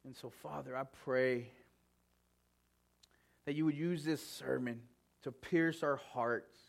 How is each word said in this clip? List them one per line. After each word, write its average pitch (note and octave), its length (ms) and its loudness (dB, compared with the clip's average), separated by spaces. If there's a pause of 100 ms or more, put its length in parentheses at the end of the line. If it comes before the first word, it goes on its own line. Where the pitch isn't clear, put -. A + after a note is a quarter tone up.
And C3 100 -16
so, A#2+ 160 -12 (100)
Father, C#3 340 -8
I C3+ 100 -2 (180)
pray B2+ 480 4 (1900)
that D3 80 -2
you D#3 120 2
would D3 120 4
use E3 260 0
this D3+ 240 0
sermon B2+ 540 -2 (400)
to C3+ 100 -6
pierce E3 520 0
our C#3+ 140 2
hearts. A#2+ 600 -2 (100)